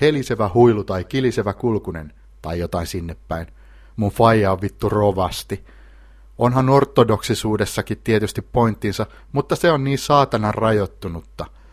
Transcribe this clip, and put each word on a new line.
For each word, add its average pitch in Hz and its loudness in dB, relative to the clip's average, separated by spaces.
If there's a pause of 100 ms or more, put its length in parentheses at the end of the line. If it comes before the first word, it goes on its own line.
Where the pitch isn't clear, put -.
helisevä 131 0
huilu 117 6
tai 92 -6
kilisevä 117 -2
kulkunen, 92 -6 (280)
tai 85 -6
jotain 85 -4
sinne 85 -10 (100)
päin. 85 -8 (480)
Mun 104 -2
faija 110 4
on 92 -2
vittu 104 -4
rovasti. 95 -2 (720)
Onhan 127 2
ortodoksisuudessakin 110 0
tietysti 107 0
pointtinsa, 110 -2 (260)
mutta 143 -2
se 170 2
on 139 0
niin 139 0
saatanan 127 2
rajoittunutta. 101 -4 (280)